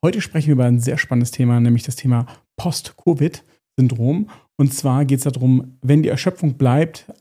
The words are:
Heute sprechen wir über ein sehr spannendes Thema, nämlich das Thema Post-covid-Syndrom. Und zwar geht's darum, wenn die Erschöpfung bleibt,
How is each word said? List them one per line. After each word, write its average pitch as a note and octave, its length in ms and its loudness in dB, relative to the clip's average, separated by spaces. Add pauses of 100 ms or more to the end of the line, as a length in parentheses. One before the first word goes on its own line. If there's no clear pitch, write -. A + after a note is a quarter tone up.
Heute F#3 180 0
sprechen D#3 260 -4
wir D3+ 60 4
über B2+ 120 2
ein A#2+ 140 2
sehr C3 180 -2
spannendes A#2+ 340 -2
Thema, A#2+ 280 0
nämlich A#2 240 2
das - 140 -8
Thema A#2+ 280 0 (300)
Post-covid-Syndrom. D3 1700 -2 (260)
Und C#3 180 2
zwar C#3 320 0
geht's C3 180 0
darum, B2+ 580 0
wenn D3 200 4
die D#3 80 0
Erschöpfung D#3+ 440 -2
bleibt, C#3 680 -2